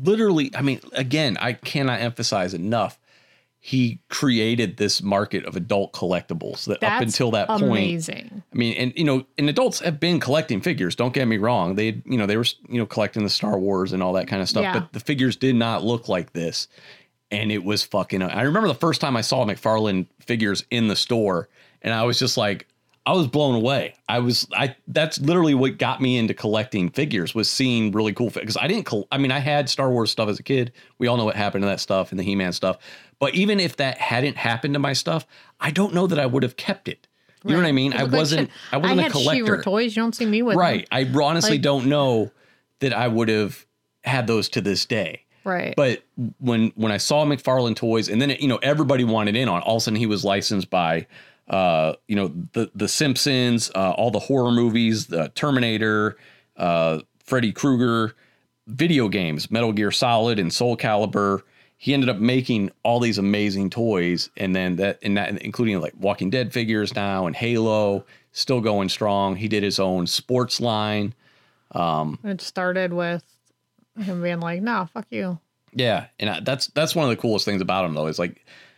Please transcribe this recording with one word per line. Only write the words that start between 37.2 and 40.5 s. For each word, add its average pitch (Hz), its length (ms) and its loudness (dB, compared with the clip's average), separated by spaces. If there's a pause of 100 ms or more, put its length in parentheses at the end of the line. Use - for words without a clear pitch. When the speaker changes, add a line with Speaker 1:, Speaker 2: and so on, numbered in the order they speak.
Speaker 1:
You 208 60 0
know 160 80 4
what 180 60 4
I 160 40 2
Speaker 2:
Right. 143 60 4
Speaker 1:
mean? 131 180 2
Speaker 2:
It 131 60 -2
Speaker 1:
I 135 40 2
Speaker 2:
looked 131 100 0
like 143 80 4
Speaker 1:
wasn't, 156 280 2
Speaker 2:
shit. - 100 -20 (140)
Speaker 1:
I 127 60 2
wasn't 180 200 2
Speaker 2:
I 175 40 4
Speaker 1:
a - 20 2
Speaker 2:
had 262 80 0
Speaker 1:
collector. 220 340 2
Speaker 2:
She-Ra 208 160 2
toys. 214 340 0
You 226 60 2
don't 226 120 0
see 240 120 -4
me 214 160 2
with 220 140 2